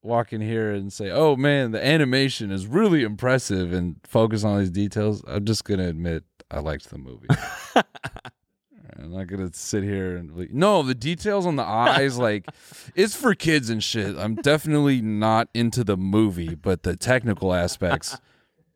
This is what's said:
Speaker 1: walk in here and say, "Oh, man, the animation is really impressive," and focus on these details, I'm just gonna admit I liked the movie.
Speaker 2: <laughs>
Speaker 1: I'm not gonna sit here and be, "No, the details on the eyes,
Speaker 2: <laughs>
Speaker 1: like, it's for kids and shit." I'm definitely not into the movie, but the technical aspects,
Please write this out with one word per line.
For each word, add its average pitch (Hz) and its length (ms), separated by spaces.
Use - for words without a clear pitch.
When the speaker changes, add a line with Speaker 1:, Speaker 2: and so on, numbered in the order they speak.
Speaker 1:
walk 117 320
in 110 80
here 110 300
and 98 220
say, 101 180
"Oh, 143 240
man, 135 360
the 110 140
animation 135 640
is 95 160
really 165 360
impressive," 104 720
and 87 300
focus 110 400
on 101 160
these 95 100
details, 104 580
I'm 101 180
just 110 180
gonna 92 240
admit 82 360
I - 80
liked 73 300
the - 80
movie. 64 320
Speaker 2:
<laughs> - 460
Speaker 1:
I'm 80 140
not 92 160
gonna 95 260
sit - 300
here 95 340
and 82 180
be, 90 160
"No, 170 320
the 127 120
details 175 500
on 170 100
the 135 80
eyes, 123 540
Speaker 2:
<laughs> - 0
Speaker 1:
like, 107 280
it's - 220
for 165 180
kids 151 360
and 110 140
shit." 101 340
I'm 107 180
definitely 143 680
not 110 520
into 117 300
the 98 140
movie, 95 560
but 87 300
the 87 120
technical 113 580
aspects, 90 600